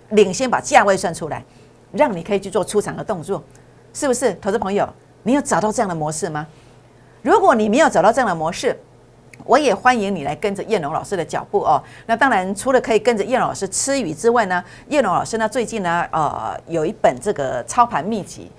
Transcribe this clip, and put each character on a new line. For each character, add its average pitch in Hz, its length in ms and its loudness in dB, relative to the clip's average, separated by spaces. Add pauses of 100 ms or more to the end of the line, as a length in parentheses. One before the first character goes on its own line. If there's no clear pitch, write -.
(100)
领 202 220 6
先 254 160 -2
把 127 120 0
价 247 240 4
位 196 120 4
算 185 160 -2
出 160 160 -8
来， 131 160 -10 (480)
让 196 240 2
你 165 60 -8
可 202 120 -2
以 196 60 0
去 196 100 -10
做 190 140 0
出 208 160 0
场 165 160 -8
的 165 80 -10
动 170 180 -6
作， 175 200 -6 (500)
是 - 160 -6
不 247 60 2
是？ 240 200 0
投 - 160 -4
资 220 80 0
朋 196 140 -4
友， 190 160 0 (340)
你 226 100 0
有 285 80 4
找 170 200 0
到 214 100 0
这 220 120 -2
样 196 60 0
的 175 60 -4
模 156 160 -4
式 165 180 -6
吗？ 151 180 -8 (760)
如 359 180 4
果 349 140 6
你 214 140 2
没 220 100 2
有 311 100 6
找 175 140 4
到 208 100 6
这 269 80 0
样 233 80 2
的 175 60 0
模 160 180 -4
式， - 260 -4 (640)
我 247 140 4
也 254 160 2
欢 247 240 2
迎 196 160 -2
你 147 100 -6
来 147 120 -4
跟 202 180 -2
着 196 80 -8
燕 202 180 -2
龙 151 120 -6
老 156 100 -4
师 - 140 -6
的 160 80 -2
脚 - 260 -8
步 202 100 2
哦。 147 220 2 (240)
那 226 100 0
当 269 140 4
然， 190 240 0
除 247 180 -2
了 247 80 6
可 247 140 -2
以 214 40 4
跟 233 180 2
着 - 80 -2
燕 240 160 0
龙 156 80 0
老 135 60 -6
师 190 140 -6
吃 269 320 -2
鱼 160 140 -4
之 226 160 2
外 233 160 2
呢， 180 160 -2 (260)
燕 285 140 2
龙 190 100 0
老 156 120 0
师 - 120 -6
呢， 220 120 0
最 226 160 -2
近 214 180 -6
呢， 170 300 0
呃， 113 440 -4 (100)
有 160 200 -2
一 214 60 -4
本 170 280 2
这 202 120 -4
个 131 320 -4
操 - 200 0
盘 147 180 -2
秘 202 200 -4
籍， - 360 -16